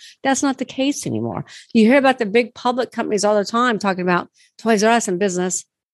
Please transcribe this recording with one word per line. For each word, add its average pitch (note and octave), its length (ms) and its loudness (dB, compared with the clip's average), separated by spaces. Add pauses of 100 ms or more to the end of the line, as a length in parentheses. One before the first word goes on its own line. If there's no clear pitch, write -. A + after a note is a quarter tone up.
(240)
That's C4 200 -2
not C4+ 140 -2
the B3+ 80 -6
case C4+ 420 -4
anymore. A2+ 380 -6 (280)
You A3+ 120 6
hear B3 120 6
about C4 220 2
the A3+ 60 -2
big A#3 280 0
public B3 380 -4
companies G3+ 320 -4
all G#3 140 2
the G3+ 80 0
time A#3 340 0
talking F#3 240 -2
about F3+ 260 0 (280)
Toys A3 260 0
"R" A3 80 4
Us A#3 160 0
in F#3 100 -2
business, F3+ 460 -2 (300)